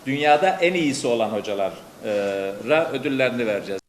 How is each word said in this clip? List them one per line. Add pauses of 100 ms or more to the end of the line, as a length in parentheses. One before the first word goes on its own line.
dünyada
en
iyisi
olan
hocalara
ödüllerini
vereceğiz.